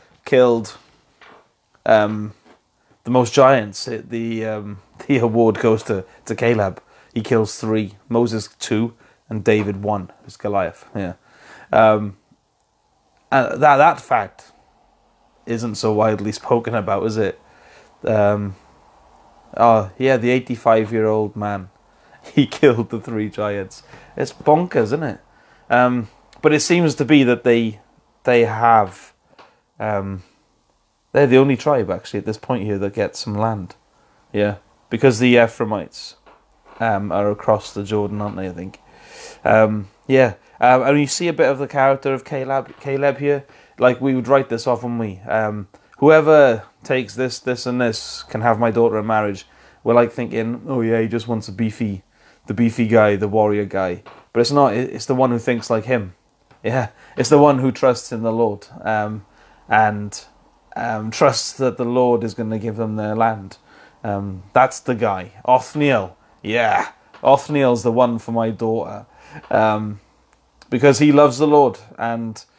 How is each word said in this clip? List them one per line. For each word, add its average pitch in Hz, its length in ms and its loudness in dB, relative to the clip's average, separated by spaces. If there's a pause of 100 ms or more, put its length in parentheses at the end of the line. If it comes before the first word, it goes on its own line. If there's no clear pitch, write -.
(240)
killed, 120 540 2 (1080)
um, 107 480 0 (680)
the 117 80 -8
most 123 220 0
giants, 127 560 2
it, 113 200 -10
the, 113 360 -6
um, 104 340 -10 (140)
<laughs> - 140 -16
the 139 100 2
award 113 420 2
goes 110 240 0
to, 95 220 -6 (200)
to 110 100 -8
Caleb. 110 460 -2 (320)
He 117 80 -4
kills 110 380 -2
three. 110 360 -4 (120)
Moses 117 400 -2 (120)
two, 117 340 -4 (360)
and 107 140 -8
David 101 400 0
one. 101 280 -6 (140)
It's - 120 -20
Goliath, 98 480 -6 (100)
yeah. 92 180 -8 (600)
Um, 107 440 2 (1120)
and 127 300 0
that, 143 160 6
that 151 220 4
fact - 540 -6 (920)
isn't 117 300 -6
so 110 160 0
widely 107 400 0
spoken 117 420 -2
about, 104 320 -2
is 110 120 -4
it? 101 220 -4 (640)
Um, 104 500 0 (1040)
oh, 110 400 4
yeah, 131 200 2
the 117 120 -2
eighty-five-year-old 110 1040 0
man. 101 400 -8
<laughs> - 40 -20 (540)
He 143 140 2
killed 120 420 2
the 117 100 -8
three 107 300 -6
giants. 101 540 -8 (340)
It's 135 160 -6
bonkers, 156 520 2
isn't 139 180 -4
it? 120 160 -8 (500)
Um, 123 400 2 (320)
but 156 120 4
it 151 80 2
seems 170 340 2
to 143 100 -2
be 139 180 6
that 120 200 2
they, 117 360 0 (440)
they 120 220 4
have, 110 680 0 (640)
um, 98 440 -6 (880)
they're 139 160 4
the 123 100 6
only 135 180 4
tribe, 117 360 -2
actually, 90 280 -8
at 95 60 -10
this 107 120 -6
point 120 260 -6
here 104 160 -4
that 98 140 -6
gets - 260 -6
some 104 160 -8
land. 104 400 -6 (580)
Yeah, 104 220 -2 (340)
because 117 300 2
the 120 180 4
Ephraimites, 107 800 -2 (640)
um, 104 320 -2
are 101 180 0
across 104 440 -2
the 101 100 -8
Jordan, 104 380 -6
aren't 104 160 -8
they, 95 120 -8
I - 20 -10
think? 87 280 -16 (640)
Um, 107 460 2 (180)
yeah, 131 260 4 (260)
um, 127 220 4
and 139 180 2
you 143 80 0
see 175 200 -4
a 165 60 -2
bit 139 160 2
of 135 100 -2
the 139 80 -6
character 135 460 0
of 131 120 -8
Caleb, 135 540 -6
Caleb 139 380 -2
here. 143 280 -2 (320)
Like, 123 240 2
we 135 140 0
would 123 120 -4
write 135 220 2
this 117 180 -6
off, 120 160 -2
wouldn't 120 160 -6
we? 101 280 -8
Um, 107 400 -4 (300)
"Whoever 147 640 6 (200)
takes 120 320 -4
this, 123 240 -4
this, 123 260 -6
and 123 140 -4
this - 440 -4
can - 180 -10
have 113 180 2
my 117 120 0
daughter 110 260 2
in 104 80 -4
marriage." 107 400 -4 (380)
We're, 113 100 0
like, 120 180 4
thinking, 117 560 -6
"Oh, 131 140 -2
yeah, 113 200 0
he 113 60 -2
just 113 200 -6
wants 113 200 -4
a 107 40 -14
beefy, 104 520 -6 (440)
the 113 60 -8
beefy 113 340 0
guy, 107 280 4
the 101 120 -4
warrior 104 380 0
guy." 92 380 -6 (300)
But 117 80 2
it's - 100 2
not. 139 220 4
It, 120 180 -6
it's - 140 -14
the 135 100 -2
one 127 160 2
who 117 80 -2
thinks 117 300 -4
like 110 160 -2
him. 113 300 -4 (480)
Yeah, 117 260 -4 (280)
it's 131 120 -2
the 151 80 6
one 143 220 6
who 131 120 0
trusts 123 400 -2
in 113 120 -8
the 113 100 -2
Lord, 110 340 -4 (140)
um, 107 440 -4 (440)
and, 107 560 0 (500)
um, 110 360 -6
trusts - 420 0
that 127 240 -2
the 123 80 -4
Lord 120 380 2
is 110 100 -6
gonna 110 260 -6
give 107 180 -8
them 110 180 -6
their 107 200 -4
land. 110 420 -2 (460)
Um, 101 400 -6 (100)
that's 131 260 2
the 127 160 -4
guy. 98 360 -4 (140)
Othniel. 127 720 0 (240)
Yeah, 110 480 -2 (340)
Othniel's 131 600 2
the 120 80 0
one 120 280 0
for 117 120 -12
my 113 200 -2
daughter. 110 540 -8 (460)
Um, 107 480 0 (720)
because 135 300 4
he 151 120 6
loves 143 260 6
the 151 100 2
Lord 143 300 4 (200)
and 117 460 -8 (160)